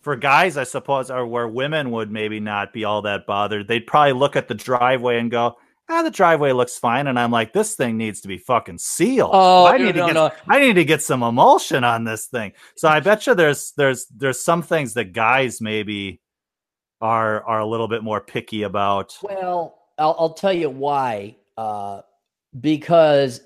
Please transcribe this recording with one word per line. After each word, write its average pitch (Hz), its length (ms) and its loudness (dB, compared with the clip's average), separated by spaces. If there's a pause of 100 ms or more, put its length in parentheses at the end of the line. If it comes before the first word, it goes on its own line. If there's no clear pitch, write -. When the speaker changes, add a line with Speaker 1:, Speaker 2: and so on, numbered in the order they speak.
Speaker 1:
for 143 160 -6
guys, 143 400 2
I 135 80 -4
suppose, 131 460 -6
or 127 160 -4
where 120 220 -4
women 135 420 -4
would 113 200 -6
maybe 107 300 -6
not 104 320 -6
be 110 120 -8
all 104 180 -2
that 101 240 -6
bothered, 104 420 -4
they'd 117 180 -2
probably 147 280 4
look 135 220 0
at - 120 -2
the 120 60 -4
driveway 123 640 0
and 117 120 -2
go, 117 260 -2 (320)
"Ah, 330 140 -2
the 320 80 -2
driveway 151 420 2
looks 123 260 -2
fine." 127 280 -2
And 127 120 -2
I'm 120 120 0
like, 113 220 -2
"This 214 220 -2
thing 117 240 -4
needs 110 240 -6
to 98 60 -16
be 92 100 -10
fucking 110 400 -4
sealed. 196 540 0
Speaker 2:
Oh, 185 340 8
Speaker 1:
I 220 100 6
Speaker 2:
dude, 240 120 2
Speaker 1:
need 190 60 0
to 175 60 0
Speaker 2:
no, 175 60 0
Speaker 1:
get, 160 80 0
Speaker 2:
no. 156 160 4 (180)
Speaker 1:
I 226 120 4
need 254 140 4
to 175 100 4
get 147 180 0
some 131 200 -2
emulsion 135 600 4
on 117 200 0
this 113 220 -6
thing." 110 260 -8 (240)
So 160 120 0
I 151 120 4
bet 202 260 0
you 254 80 4
there's, 156 420 0
there's, 135 300 0
there's 127 340 -6
some 170 220 0
things 143 320 -4
that 104 180 -6
guys 117 480 0
maybe 104 600 -6 (800)
are, 110 440 -2
are 110 160 -2
a 107 60 -4
little 113 220 -4
bit 110 140 -4
more 107 200 -4
picky 110 400 -8
about. 101 600 -4
Speaker 2:
Well, 180 540 -6 (220)
I'll, 156 200 0
I'll 165 160 0
tell 196 180 -2
you 165 180 -2
why. 131 680 -4 (220)
Uh, 101 420 -8 (600)
because 151 840 2